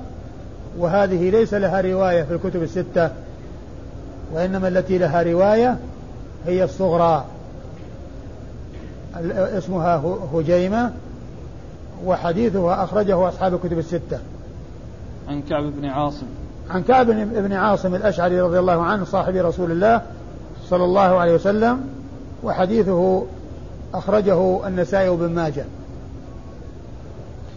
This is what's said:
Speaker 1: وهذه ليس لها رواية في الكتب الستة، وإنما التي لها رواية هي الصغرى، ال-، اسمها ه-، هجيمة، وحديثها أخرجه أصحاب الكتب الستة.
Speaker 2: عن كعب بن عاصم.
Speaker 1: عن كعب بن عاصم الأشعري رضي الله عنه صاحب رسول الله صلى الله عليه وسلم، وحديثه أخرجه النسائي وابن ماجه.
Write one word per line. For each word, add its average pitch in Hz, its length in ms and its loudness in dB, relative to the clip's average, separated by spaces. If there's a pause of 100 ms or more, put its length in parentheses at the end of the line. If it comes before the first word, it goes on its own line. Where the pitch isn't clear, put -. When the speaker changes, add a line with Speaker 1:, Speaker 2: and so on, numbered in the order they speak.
(760)
Speaker 1:
وهذه 185 520 2
ليس 214 240 4
لها 196 280 2
رواية 185 420 2
في 143 100 -4
الكتب 175 300 -2
الستة، 170 460 0 (1200)
وإنما 185 340 0
التي 185 300 2
لها 170 260 4
رواية 208 540 4 (680)
هي 180 180 2
الصغرى، 170 600 4 (1900)
ال-، 170 120 -2
اسمها 180 680 2
ه-، 165 400 -2
هجيمة، 185 540 2 (1120)
وحديثها 185 800 2
أخرجه 185 460 2
أصحاب 185 240 0
الكتب 170 260 -2
الستة. 165 400 -4 (1120)
Speaker 2:
عن 143 120 -4
كعب 147 220 -2
بن 143 220 -4
عاصم. 139 400 -2 (440)
Speaker 1:
عن 175 140 -2
كعب 254 280 6
بن 214 420 0
عاصم 190 420 2
الأشعري 180 460 2
رضي 180 180 4
الله 180 220 4
عنه 185 240 0
صاحب 185 300 0
رسول 170 360 2
الله 208 300 4 (680)
صلى 180 140 4
الله 185 180 4
عليه 175 340 6
وسلم، 220 460 2 (600)
وحديثه 185 840 2 (680)
أخرجه 190 760 2
النسائي 185 420 2
وابن 170 200 2
ماجه. 156 360 -2 (1900)